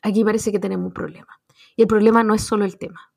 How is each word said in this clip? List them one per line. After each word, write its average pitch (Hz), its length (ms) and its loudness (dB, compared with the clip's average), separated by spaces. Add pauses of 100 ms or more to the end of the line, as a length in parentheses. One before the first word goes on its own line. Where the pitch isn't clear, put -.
aquí 208 220 2
parece 214 260 0
que 202 80 -2
tenemos 185 280 -4
un 180 60 -10
problema". - 460 -14 (380)
Y 226 60 4
el 226 60 4
problema 220 360 4
no 214 100 2
es 214 80 -2
solo 208 220 -2
el 185 120 -6
tema - 400 -18